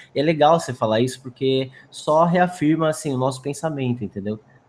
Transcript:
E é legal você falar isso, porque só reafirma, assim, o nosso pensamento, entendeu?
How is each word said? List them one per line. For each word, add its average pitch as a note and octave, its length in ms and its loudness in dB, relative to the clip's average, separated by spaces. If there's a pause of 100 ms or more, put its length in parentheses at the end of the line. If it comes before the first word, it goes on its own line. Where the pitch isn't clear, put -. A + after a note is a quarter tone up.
(140)
E C3+ 60 0
é - 20 2
legal D#3 380 4
você C3+ 120 -8
falar A2 280 0
isso, B2 220 -2
porque C3 480 -2 (200)
só D#3 340 2
reafirma, E3+ 640 2
assim, D3+ 240 -4
o B2+ 60 -2
nosso C3 240 -2
pensamento, C3+ 640 -4
entendeu? G2+ 340 -8 (300)